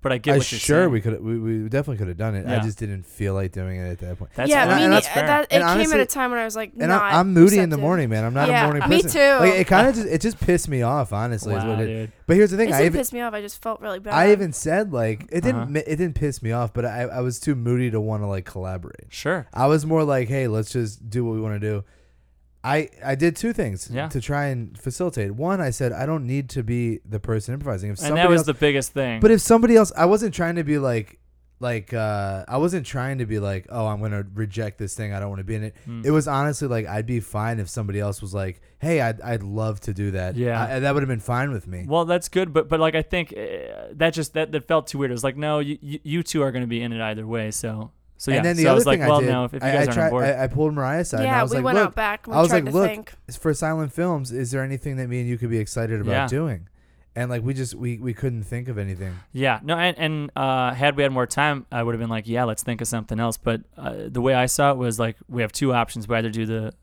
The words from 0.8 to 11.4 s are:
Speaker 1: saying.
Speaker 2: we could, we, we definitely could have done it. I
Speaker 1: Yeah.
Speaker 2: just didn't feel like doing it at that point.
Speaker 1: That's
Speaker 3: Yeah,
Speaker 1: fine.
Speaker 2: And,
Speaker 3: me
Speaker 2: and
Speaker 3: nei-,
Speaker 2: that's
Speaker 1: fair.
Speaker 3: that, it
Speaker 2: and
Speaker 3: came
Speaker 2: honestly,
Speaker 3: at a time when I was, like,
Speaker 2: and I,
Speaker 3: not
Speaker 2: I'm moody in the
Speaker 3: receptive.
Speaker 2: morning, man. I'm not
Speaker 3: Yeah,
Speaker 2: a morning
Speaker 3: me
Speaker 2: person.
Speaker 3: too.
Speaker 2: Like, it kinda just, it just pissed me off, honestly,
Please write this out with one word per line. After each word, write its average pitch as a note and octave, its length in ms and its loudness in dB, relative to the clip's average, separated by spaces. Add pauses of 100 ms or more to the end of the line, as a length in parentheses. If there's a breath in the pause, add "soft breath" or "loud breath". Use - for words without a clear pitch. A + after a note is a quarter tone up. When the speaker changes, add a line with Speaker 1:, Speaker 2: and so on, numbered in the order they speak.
Speaker 1:
saying. E3+ 100 4
Speaker 2:
we A2 80 2
could, G#2+ 200 -2
we, A2+ 180 -2
we A2 280 -2
definitely C3+ 300 -2
could G2+ 100 -2
have F2+ 80 -6
done G#2+ 180 -4
it. G2 140 -4
I B2 60 -2
Speaker 1:
Yeah. A#2 80 2
Speaker 2:
just G#2+ 180 -4
didn't G2 260 -8
feel G2 280 -4
like F#2+ 180 -2
doing F#2 300 -6
it F2+ 80 -6
at F2 100 -8
that F2+ 180 -8
point. - 160 -12
Speaker 1:
That's B3+ 160 -2
Speaker 3:
Yeah, D4 140 4
Speaker 1:
fine. A#3 60 2
Speaker 2:
And, F#3+ 80 6
Speaker 3:
me D#4 80 4
Speaker 2:
and D#4+ 60 6
Speaker 3:
nei-, - 40 8
Speaker 2:
that's G#3+ 140 4
Speaker 1:
fair. C#3+ 180 0
Speaker 3:
that, G3 140 4
it - 140 -2
Speaker 2:
and F3+ 60 8
Speaker 3:
came E3+ 100 4
Speaker 2:
honestly, D#4 240 4
Speaker 3:
at C#4 40 4
a B3+ 60 4
time B3+ 260 -2
when A#3+ 80 -2
I A3+ 60 -2
was, G#3+ 100 -8
like, A3 240 -8
Speaker 2:
and - 60 -2
I, - 20 2
Speaker 3:
not F#3+ 140 4 (140)
Speaker 2:
I'm F#3 180 4
moody F#3 240 10
in F3+ 120 4
the D3+ 60 0
Speaker 3:
receptive. C#3+ 60 -2
Speaker 2:
morning, D#3 280 2
man. A2 140 0
I'm A#2 100 -2
not C#3 140 2
Speaker 3:
Yeah, A#3 140 4
Speaker 2:
a - 100 4
morning D3 180 0
Speaker 3:
me - 120 6
Speaker 2:
person. - 180 0
Speaker 3:
too. C#4 260 8
Speaker 2:
Like, F#3+ 100 8
it F#3 120 4
kinda A3 240 8
just, A3 160 -2
it D#3+ 140 0
just A3 180 -2
pissed F3 300 2
me C3 140 0
off, B2+ 280 0
honestly, G#2+ 420 -2